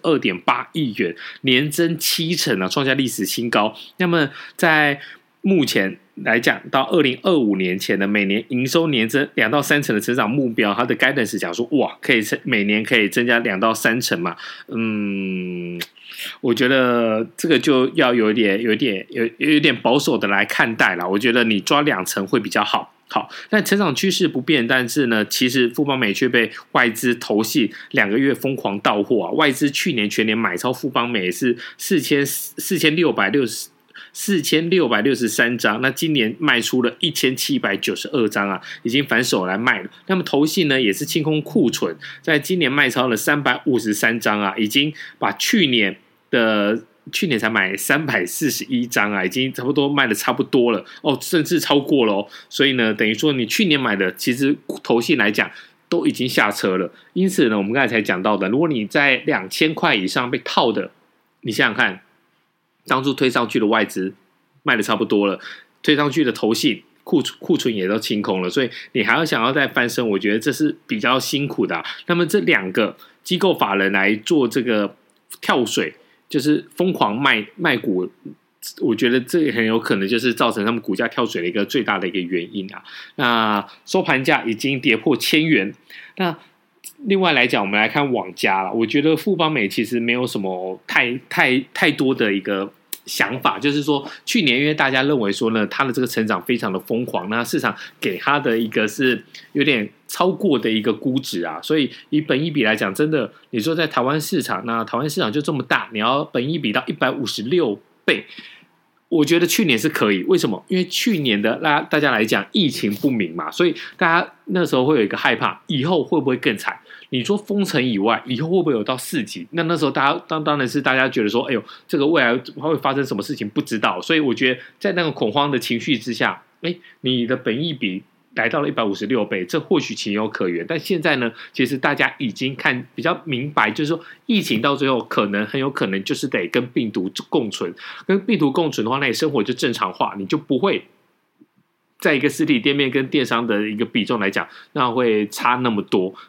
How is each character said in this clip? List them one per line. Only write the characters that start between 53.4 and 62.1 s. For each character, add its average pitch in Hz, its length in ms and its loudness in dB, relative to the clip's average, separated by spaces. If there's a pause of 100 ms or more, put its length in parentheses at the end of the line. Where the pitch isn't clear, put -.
去 214 180 2
年 151 140 4
买 117 160 0
的， 95 180 0
其 - 180 -4
实 135 240 2 (280)
投 120 180 2
信 143 160 0
来 107 140 2
讲 104 180 0 (380)
都 170 180 0
已 139 60 2
经 123 180 -2
下 117 220 2
车 95 260 -2
了。 90 140 -2 (220)
因 185 140 2
此 156 220 4
呢， 107 80 2
我 98 60 2
们 104 100 -2
刚 139 80 2
才 127 60 2
才 113 120 0
讲 101 220 0
到 107 160 2
的， 95 120 0
如 123 100 2
果 165 80 2
你 123 180 -2
在 143 300 2 (100)
两 95 240 -2
千 160 240 0
块 151 220 0
以 92 120 0
上 123 220 -2
被 131 160 -2
套 135 260 2
的， 98 200 -4 (500)
你 113 100 -6
想 123 180 2
想 107 40 -4
看， 98 280 0 (840)